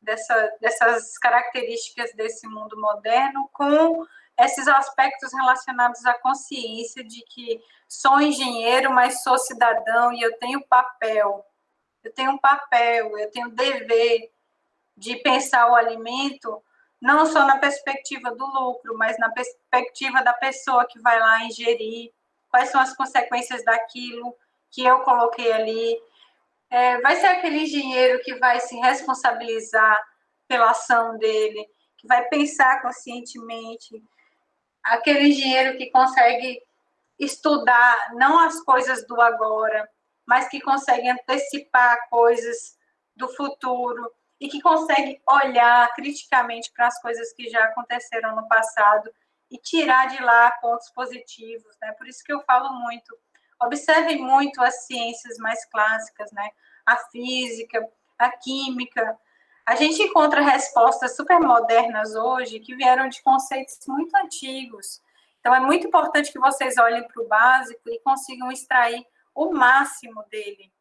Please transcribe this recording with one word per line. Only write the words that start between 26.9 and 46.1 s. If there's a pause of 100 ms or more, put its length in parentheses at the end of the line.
vai
ser
aquele
engenheiro
que
vai
se
responsabilizar (480)
pela
ação
dele, (300)
que
vai
pensar
conscientemente, (800)
aquele
engenheiro
que
consegue (580)
estudar
não
as
coisas
do
agora, (380)
mas
que
consegue
antecipar
coisas (380)
do
futuro (280)
e
que
consegue
olhar
criticamente